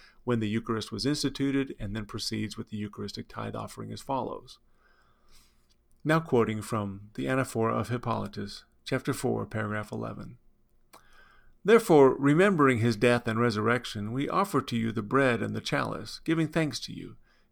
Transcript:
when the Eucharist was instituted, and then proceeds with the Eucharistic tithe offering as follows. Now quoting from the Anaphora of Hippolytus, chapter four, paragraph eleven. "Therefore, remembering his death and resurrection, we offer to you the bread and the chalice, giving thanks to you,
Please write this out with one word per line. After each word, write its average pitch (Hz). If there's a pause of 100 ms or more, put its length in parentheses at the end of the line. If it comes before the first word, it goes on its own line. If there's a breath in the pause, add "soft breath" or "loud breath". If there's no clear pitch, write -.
(240 soft breath)
when 120
the 107
Eucharist 110
was 107
instituted, 139
and 104
then 107
proceeds 107
with 110
the 110
Eucharistic 104
tithe 110
offering 110
as 110
follows. - (1500 soft breath)
Now 156
quoting 113
from 104
the 135
Anaphora 127
of 117
Hippolytus, 107 (200)
chapter -
four, 113
paragraph 107
eleven. 113 (1300 soft breath)
"Therefore, 165
remembering 147
his 113
death 120
and 110
resurrection, 113
we 135
offer 180
to -
you 113
the 110
bread 120
and 107
the 107
chalice, 110
giving 160
thanks 156
to -
you, 90 (380)